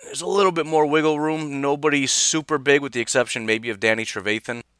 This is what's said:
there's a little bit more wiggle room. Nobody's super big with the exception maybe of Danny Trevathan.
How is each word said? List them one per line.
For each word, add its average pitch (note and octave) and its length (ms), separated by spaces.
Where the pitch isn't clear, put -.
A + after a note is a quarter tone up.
there's C#3 160
a F3 60
little F#3+ 260
bit D#3+ 140
more D#3 180
wiggle D3+ 340
room. D3+ 420
Nobody's C#3+ 520
super D#3 460
big C#3+ 240
with C3 100
the A#2+ 80
exception A#2 460
maybe A2+ 240
of G2+ 100
Danny A2 240
Trevathan. G#2+ 580